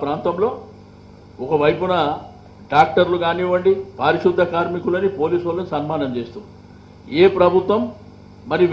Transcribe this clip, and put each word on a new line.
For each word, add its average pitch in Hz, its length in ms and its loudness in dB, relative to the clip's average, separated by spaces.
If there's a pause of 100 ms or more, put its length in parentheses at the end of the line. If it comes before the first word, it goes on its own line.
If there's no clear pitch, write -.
ప్రాంతంలో 170 480 -2 (960)
ఒకవైపున 160 480 2 (800)
డాక్టర్లు 170 520 4
కానివ్వండి, 180 480 0 (280)
పారిశుద్ధ 170 400 2 (140)
కార్మికులని, 180 560 -2 (100)
పోలీసు 170 280 -2
వాళ్ళని 175 260 -6
సన్మానం 147 420 -4
చేస్తూ 117 240 -10 (800)
ఏ 190 40 8 (140)
ప్రభుత్వం 180 420 2 (680)
మరి 170 220 4